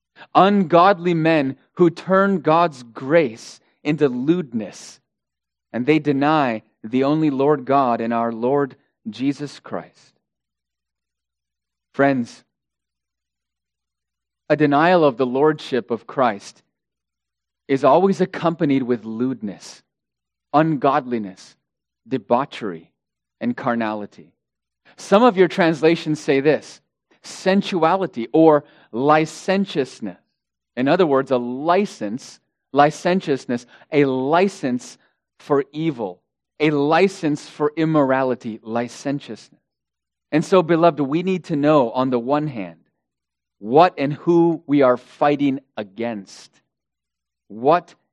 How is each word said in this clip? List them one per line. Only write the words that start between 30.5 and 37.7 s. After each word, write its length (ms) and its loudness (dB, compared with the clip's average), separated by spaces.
In 120 0
other 180 4
words, 240 0
a 80 2
license, 1040 -4
licentiousness, 920 0
a 140 2
license 920 -2
for 340 -2
evil, 480 -6
a 100 2
license 800 0
for 280 -4